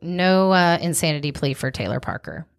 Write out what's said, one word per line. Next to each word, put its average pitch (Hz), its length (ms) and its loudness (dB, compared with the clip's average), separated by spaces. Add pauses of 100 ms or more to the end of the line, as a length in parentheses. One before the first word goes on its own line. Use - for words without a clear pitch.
no, 185 520 2
uh, 175 280 4
insanity 147 520 -2
plea 139 220 -2
for 131 160 -4
Taylor 117 300 -4
Parker - 460 -10 (120)